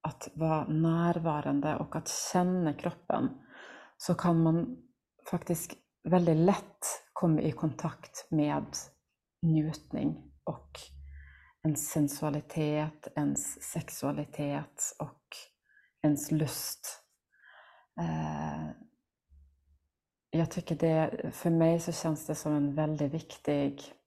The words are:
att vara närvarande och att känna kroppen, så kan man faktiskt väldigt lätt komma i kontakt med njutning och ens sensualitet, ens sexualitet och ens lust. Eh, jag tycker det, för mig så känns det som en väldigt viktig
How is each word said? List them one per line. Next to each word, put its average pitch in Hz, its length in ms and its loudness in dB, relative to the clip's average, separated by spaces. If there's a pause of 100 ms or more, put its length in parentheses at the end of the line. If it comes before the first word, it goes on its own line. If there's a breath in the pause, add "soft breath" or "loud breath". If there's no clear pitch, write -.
att - 320 -8
vara 156 340 0
närvarande 156 1080 2
och 156 200 -6
att 160 120 -4 (260)
känna 180 400 2
kroppen, - 560 -2 (680 loud breath)
så - 180 -2
kan 165 280 4
man 170 340 2 (540)
faktiskt - 420 -4 (300)
väldigt 170 340 6
lätt - 480 2 (280)
komma 160 280 4
i 156 100 2
kontakt - 800 -6
med 147 360 2 (760)
njutning 156 920 0 (120)
och - 360 -10 (840 loud breath)
ens 156 260 0
sensualitet, 151 1300 -2
ens 143 460 -2 (100)
sexualitet 147 1300 -4
och - 240 -10 (800 soft breath)
ens 147 280 2
lust. - 720 -4 (960 loud breath)
Eh, 78 680 -4 (1600)
jag 160 220 2
tycker 170 240 -4
det, 160 580 2
för - 160 -2
mig 165 300 6
så 165 120 -4
känns 156 340 -4
det 156 100 -2
som 151 180 -2
en 143 220 2
väldigt 151 380 0
viktig 143 680 -2 (260)